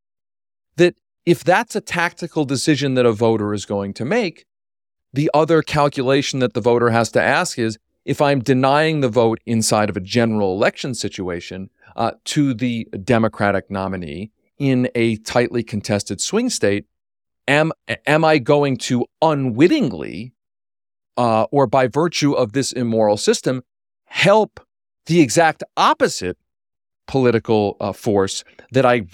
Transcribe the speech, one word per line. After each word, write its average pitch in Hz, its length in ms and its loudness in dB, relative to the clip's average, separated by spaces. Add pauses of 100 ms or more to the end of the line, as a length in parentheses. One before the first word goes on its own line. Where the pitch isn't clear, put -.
(760)
that 175 220 2 (280)
if 170 160 2
that's 196 320 0
a 208 80 -4
tactical 170 640 -4
decision 135 520 0
that 127 100 2
a 113 80 4
voter 107 400 0
is 104 120 -8
going 101 280 -6
to - 100 -8
make, 196 420 -4 (680)
the 147 200 0
other 156 280 4
calculation 139 800 0
that 123 140 0
the 123 60 -2
voter 120 300 2
has 113 220 2
to 117 100 2
ask 143 360 0
is, 113 220 -4 (240)
if - 180 -4
I'm 143 200 2
denying 139 580 2
the 135 80 0
vote 113 380 2
inside 110 440 0
of 95 60 -8
a 101 60 -6
general 107 520 0
election 131 400 -2
situation, 92 760 -10 (260)
uh, 113 160 -2 (140)
to 139 280 0
the 117 300 -4 (180)
Democratic 104 680 0
nominee 95 600 -8 (260)
in 127 360 0
a 117 240 0
tightly 120 460 -2
contested 101 560 -4
swing 233 300 -4
state, 104 360 -2 (640)
am, 151 240 2 (340)
am 156 200 2
I 156 140 4
going 143 400 2
to 123 260 -2 (160)
unwittingly, 131 1120 0 (840)
uh, 113 340 2
or 139 160 2
by 131 220 2
virtue 147 460 -2
of 120 180 -2
this 135 220 -4
immoral 110 420 0
system, 131 480 -2 (400)
help 202 560 0 (460)
the 170 160 4
exact 156 420 2 (140)
opposite 190 600 0 (680)
political, 113 720 2
uh, 98 140 -4
force 98 500 -2 (300)
that 131 120 4
I 123 180 4 (100)